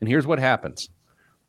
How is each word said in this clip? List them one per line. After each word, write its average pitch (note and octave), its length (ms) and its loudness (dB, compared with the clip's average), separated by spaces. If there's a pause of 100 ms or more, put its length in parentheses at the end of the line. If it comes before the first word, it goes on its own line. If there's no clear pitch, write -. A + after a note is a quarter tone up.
And A2 80 -4
here's C3+ 180 2
what D#3 100 0
happens. B2+ 520 -2 (600)